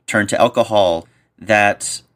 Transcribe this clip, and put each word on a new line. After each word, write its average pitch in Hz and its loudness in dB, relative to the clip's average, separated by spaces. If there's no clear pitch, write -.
turned 104 -2
to - -2
alcohol 104 0
that 104 0